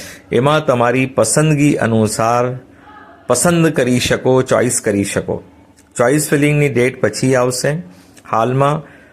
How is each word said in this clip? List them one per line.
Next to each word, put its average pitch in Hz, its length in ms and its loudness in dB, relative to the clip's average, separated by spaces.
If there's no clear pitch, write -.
એમાં 147 340 0
તમારી 123 400 0
પસંદગી 147 720 0
અનુસાર 117 840 0
પસંદ 165 400 2
કરી 123 320 0
શકો, 131 420 2
ચોઇસ 120 400 0
કરી 101 220 0
શકો. 87 400 -6
ચોઇસ 147 320 0
ફિલિંગની 147 400 2
ડેટ 123 320 -2
પછી 131 340 0
આવશે. 131 480 -2
હાલમાં 135 640 -2